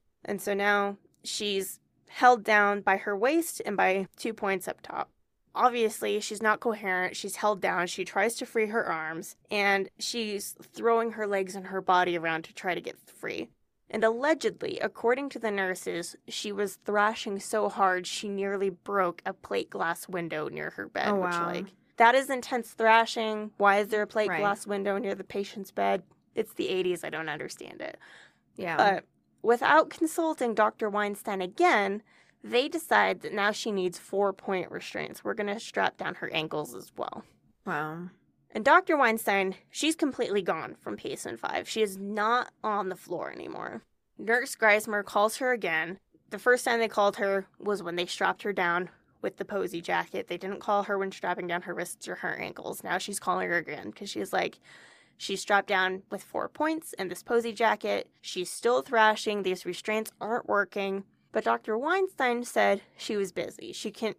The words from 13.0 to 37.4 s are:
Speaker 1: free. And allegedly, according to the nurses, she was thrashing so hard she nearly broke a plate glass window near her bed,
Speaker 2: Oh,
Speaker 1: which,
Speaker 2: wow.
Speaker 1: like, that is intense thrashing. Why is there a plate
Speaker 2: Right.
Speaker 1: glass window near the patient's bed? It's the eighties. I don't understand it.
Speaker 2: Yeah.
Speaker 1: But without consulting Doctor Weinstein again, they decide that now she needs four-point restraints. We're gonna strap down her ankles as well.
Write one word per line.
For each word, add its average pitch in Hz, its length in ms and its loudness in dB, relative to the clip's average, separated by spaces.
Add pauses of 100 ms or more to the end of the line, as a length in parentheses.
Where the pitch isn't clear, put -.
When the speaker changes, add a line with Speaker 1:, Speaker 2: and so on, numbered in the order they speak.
Speaker 1:
free. - 480 -8 (400)
And 220 160 0
allegedly, 233 760 0
according 262 500 -2
to - 80 -10
the 226 120 -2
nurses, 185 640 -4 (140)
she 214 240 -6
was 202 320 -4
thrashing 208 560 0
so 208 300 0
hard 185 360 2
she - 220 -6
nearly 196 400 -2
broke 180 560 0
a 190 80 -4
plate - 380 -4
glass 170 380 -4
window 160 400 -4
near 151 220 -6
her - 180 -8
bed, - 200 0
Speaker 2:
Oh, 208 80 2
Speaker 1:
which, 180 160 0
Speaker 2:
wow. 170 140 0
Speaker 1:
like, 175 200 -6 (300)
that 240 180 8
is 269 140 2
intense 247 440 -4
thrashing. 220 840 4
Why 202 220 6
is 208 100 2
there 214 140 2
a 208 40 -2
plate 214 220 0
Speaker 2:
Right. 170 120 0
Speaker 1:
glass 202 260 0
window 202 320 0
near 196 160 -2
the 190 100 -8
patient's 202 460 -8
bed? 196 320 0 (320)
It's 220 180 -4
the - 160 -4
eighties. 180 340 0
I 156 60 -6
don't 156 220 -6
understand - 500 -10
it. - 160 -10 (600)
Speaker 2:
Yeah. 170 200 -4
Speaker 1:
But 196 280 4 (360)
without 277 480 6
consulting 311 640 0
Doctor 214 380 2
Weinstein 202 500 -2
again, 208 640 2 (420)
they 240 240 2
decide 208 540 2
that - 100 -8
now 208 180 2
she 214 220 -4
needs 180 260 -2
four-point 196 720 -2
restraints. - 540 -8
We're 202 100 -2
gonna 208 240 -4
strap - 380 -2
down 180 200 -6
her - 160 -8
ankles 151 420 -4
as - 220 -16
well. - 280 -8 (400)